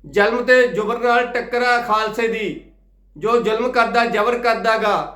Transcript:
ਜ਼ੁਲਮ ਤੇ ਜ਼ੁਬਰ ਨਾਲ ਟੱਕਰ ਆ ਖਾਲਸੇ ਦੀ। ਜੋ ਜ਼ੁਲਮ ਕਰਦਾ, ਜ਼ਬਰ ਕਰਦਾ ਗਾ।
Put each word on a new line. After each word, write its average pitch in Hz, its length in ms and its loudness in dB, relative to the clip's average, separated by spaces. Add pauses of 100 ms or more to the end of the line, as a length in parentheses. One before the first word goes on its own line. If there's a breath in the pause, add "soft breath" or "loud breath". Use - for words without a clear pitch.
(100)
ਜ਼ੁਲਮ 220 340 2
ਤੇ 254 240 6
ਜ਼ੁਬਰ 214 300 -4
ਨਾਲ 240 280 2
ਟੱਕਰ 240 360 -4
ਆ 240 160 2
ਖਾਲਸੇ 220 500 -2
ਦੀ। 220 420 -6 (460)
ਜੋ 226 240 0
ਜ਼ੁਲਮ 226 320 -2
ਕਰਦਾ, 233 320 2
ਜ਼ਬਰ 233 340 0
ਕਰਦਾ 220 400 0
ਗਾ। 196 380 -2